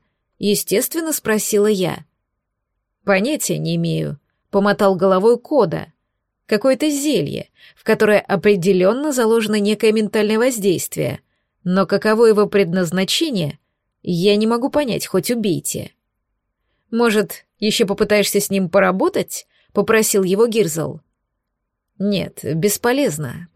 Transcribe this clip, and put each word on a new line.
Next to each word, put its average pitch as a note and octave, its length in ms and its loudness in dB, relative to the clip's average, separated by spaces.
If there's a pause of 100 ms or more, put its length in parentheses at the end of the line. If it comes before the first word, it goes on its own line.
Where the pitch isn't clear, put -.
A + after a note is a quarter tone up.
(380)
естественно B3+ 720 -2
спросила G#3+ 540 0
я. F#3 380 -2 (1000)
«Понятия G3+ 540 -2
не E3 180 -4
имею», — D#3+ 420 -4 (320)
помотал G3+ 460 2
головой F#3+ 420 2
Кода. G#3+ 540 -2 (540)
«Какое-то C4 440 0
зелье, C#4 600 -4 (260)
в - 80 -20
которое G#3+ 360 2
определённо G3+ 920 2
заложено A3 480 0
некое G#3+ 320 2
ментальное G#3+ 460 0
воздействие, G3 800 -2 (440)
но F#3 220 0
каково G#3+ 400 2
его G#3 200 4
предназначение, F#3 1120 -2 (440)
я F#3 340 2
не A3 100 0
могу A#3 240 -2
понять, A#3 360 -2
хоть - 240 -2
убейте». G3+ 600 -4 (1000)
«Может, A3+ 560 0 (120)
ещё G#3 280 0
попытаешься G3+ 540 0
с - 100 -4
ним F#3+ 180 0
поработать?» — F#3+ 800 0 (260)
попросил G#3+ 500 2
его F#3+ 240 2
Гирзл. D#3+ 540 -2 (960)
«Нет, G3 460 -4
бесполезно», — E3+ 1120 -2